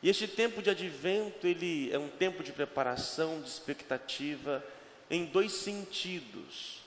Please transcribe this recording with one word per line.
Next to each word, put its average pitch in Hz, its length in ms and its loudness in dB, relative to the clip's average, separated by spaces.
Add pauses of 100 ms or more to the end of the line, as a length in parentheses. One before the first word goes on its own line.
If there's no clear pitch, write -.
E 165 80 6
este 196 200 4
tempo 226 340 2
de 196 80 6
advento, 185 760 0
ele 170 460 2
é 139 60 4
um 147 100 -2
tempo 180 340 0
de 139 100 -8
preparação, 143 880 0
de 131 60 -10
expectativa, 139 1160 -4 (460)
em 170 160 2
dois 190 260 4
sentidos. 185 1300 -6